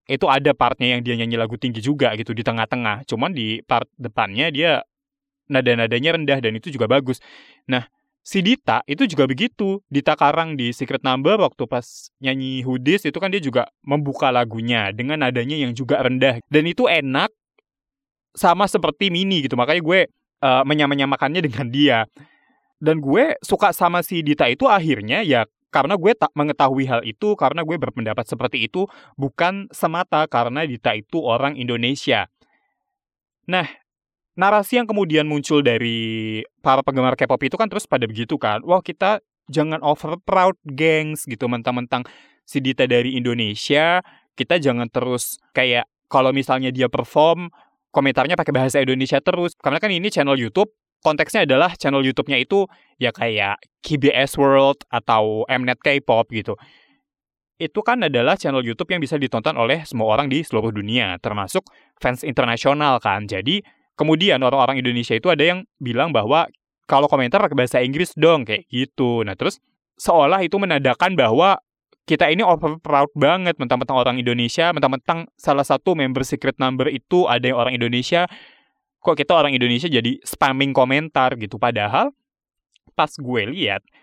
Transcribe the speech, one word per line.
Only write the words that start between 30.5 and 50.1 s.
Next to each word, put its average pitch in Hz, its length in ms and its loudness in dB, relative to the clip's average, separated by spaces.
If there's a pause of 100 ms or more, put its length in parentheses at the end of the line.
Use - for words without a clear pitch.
Dita 123 240 -4
itu 110 320 -6
orang 127 320 0
Indonesia. 120 720 -2 (1200)
Nah, 180 160 -2 (720)
narasi 208 480 2
yang 220 40 -6
kemudian 180 360 0
muncul 147 400 0
dari 113 800 -2 (160)
para 135 240 2
penggemar 127 320 2
K-pop 127 320 0
itu 156 80 -4
kan 208 160 -2
terus 202 160 -6
pada 131 160 0
begitu 113 320 -4
kan, 110 320 -2
"Wah, 175 160 2
kita 190 400 -2 (240)
jangan 156 320 -2
over 151 480 -2
proud, 190 400 2
gengs," 156 560 -2
gitu, 123 240 -8
mentang-mentang 123 560 -4 (400)
si - 160 -6
Dita 131 240 0
dari 123 320 2
Indonesia, 123 880 0 (320)
kita - 240 0
jangan 120 320 -2
terus 123 480 -4 (160)
kayak 123 320 0 (240)
kalau 131 240 4
misalnya 131 400 -2
dia 127 160 0
perform, 160 560 0 (480)
komentarnya 135 400 2
pakai 160 160 -2
bahasa 131 320 0
Indonesia 131 400 0
terus. 175 320 -2
Karena 147 240 -2
kan 214 80 -2
ini 190 240 -2